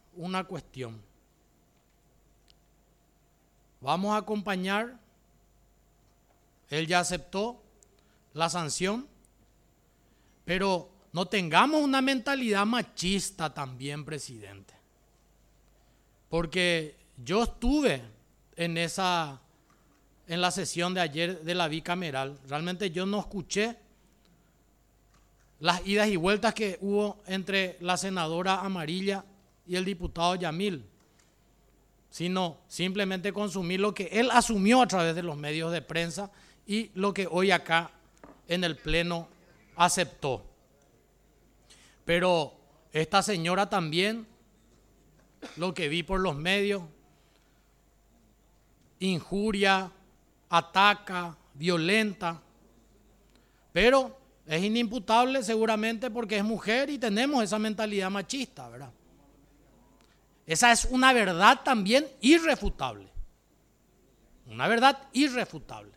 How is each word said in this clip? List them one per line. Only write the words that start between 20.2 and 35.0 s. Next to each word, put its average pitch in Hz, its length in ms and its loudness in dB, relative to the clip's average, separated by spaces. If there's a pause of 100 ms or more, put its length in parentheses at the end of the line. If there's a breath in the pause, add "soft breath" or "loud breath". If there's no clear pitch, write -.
en 170 120 -4
la 180 120 2
sesión 175 420 -2
de 185 80 0
ayer 165 420 -4
de 170 120 -2
la 175 120 0
bicameral. 151 800 -4
Realmente 175 440 -6
yo 180 140 -4
no 202 140 -2
escuché 208 580 -4 (1800)
las 175 260 0
idas 208 220 2
y 208 80 2
vueltas 202 380 2
que 202 280 -4
hubo 202 460 -2
entre 190 520 -2
la 180 180 0
senadora 185 640 -2
Amarilla 190 600 -4 (440)
y 180 80 -6
el 185 100 -2
diputado 175 500 -2
Yamil, 170 480 -4 (1300 soft breath)
sino 180 480 -4 (100)
simplemente 190 640 -4
consumí 185 460 -4
lo 202 160 0
que 202 120 -8
él 214 260 2
asumió 226 500 6
a 240 60 6
través 170 280 2